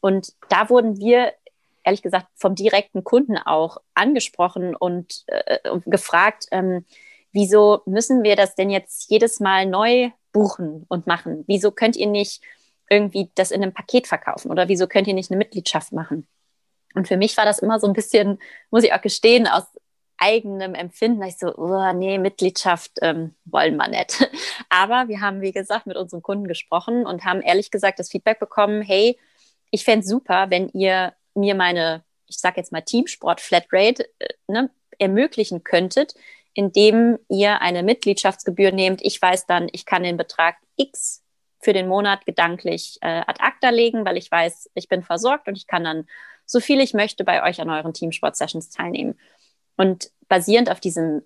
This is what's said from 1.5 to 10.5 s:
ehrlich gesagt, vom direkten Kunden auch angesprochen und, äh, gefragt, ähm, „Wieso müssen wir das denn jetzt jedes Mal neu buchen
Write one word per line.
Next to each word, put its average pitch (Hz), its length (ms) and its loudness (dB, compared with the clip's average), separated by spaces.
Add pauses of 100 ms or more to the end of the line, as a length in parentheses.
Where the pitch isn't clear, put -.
ehrlich 202 200 0
gesagt, 180 320 -4
vom 190 200 0
direkten 190 500 0
Kunden 247 340 2
auch 160 400 -2 (160)
angesprochen 180 800 0
und, 180 500 -6
äh, - 320 -4 (280)
gefragt, 190 640 0
ähm, 185 320 -2 (480)
„Wieso 208 540 6
müssen 226 360 0
wir 208 140 4
das 196 180 2
denn 196 160 0
jetzt - 400 -6
jedes 226 300 2
Mal 190 260 2
neu 233 440 2 (220)
buchen 180 560 -2